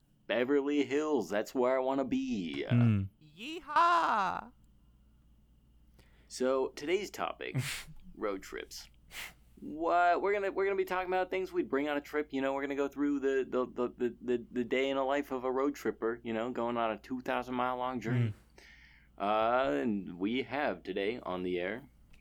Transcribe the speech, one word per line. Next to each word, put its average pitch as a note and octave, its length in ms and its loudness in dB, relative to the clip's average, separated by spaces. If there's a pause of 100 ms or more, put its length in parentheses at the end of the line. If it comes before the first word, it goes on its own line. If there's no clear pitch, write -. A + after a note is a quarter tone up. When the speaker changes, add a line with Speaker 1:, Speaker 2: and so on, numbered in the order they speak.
(260)
Speaker 1:
Beverly C#3 580 2
Hills. C#3 440 0
That's G#2 260 -2
where B2+ 220 4
I C3 60 2
wanna C3+ 220 2
be. C3 640 -2
Speaker 2:
Hmm. A#2 340 6 (360)
Speaker 3:
Yeehaw! D4+ 1040 2 (1800)
Speaker 1:
So, C3 480 0
today's F3+ 340 -2
topic, - 460 -4 (320)
Speaker 2:
<laughs> - 280 -16
Speaker 1:
road G2+ 260 -2
trips. - 460 -12 (720)
What, E3 640 2
we're G3 100 2
gonna, G3 200 0
we're F#3+ 120 0
gonna G3 120 2
be F#3+ 80 0
talking F#3 240 -2
about F#3 220 0
things F#3 220 -4
we'd F3 160 0
bring C#3+ 200 0
on D3 80 0
a C#3+ 40 0
trip, D3+ 300 -2
you C3+ 120 0
know, C3+ 100 2
we're C3+ 100 -2
gonna C#3 120 -2
go C#3 140 0
through C#3+ 320 0
the, C3+ 280 2
the, B2 260 0
the, A#2+ 240 0
the, A#2+ 240 0
the, A#2+ 300 0
the B2 120 0
day C3 260 2
in C3+ 60 0
a C3+ 80 2
life C#3+ 280 0
of B2+ 120 -4
a C3 60 2
road C#3 240 2
tripper, A#2 480 -2
you A#2 100 -4
know, A2 180 -2
going A#2+ 260 -2
on A2+ 160 2
a G#2 60 -4
two B2+ 220 -8
thousand B2 340 -2
mile B2+ 220 0
long B2 240 -4
journey. A#2+ 260 2
Speaker 2:
Hmm. - 220 -8 (720)
Speaker 1:
Uh, A2+ 520 4
and G2+ 460 -2
we A2+ 240 0
have B2 400 -2
today G2+ 420 -2
on F#2 180 -4
the F2+ 160 0
air G2+ 240 -4 (380)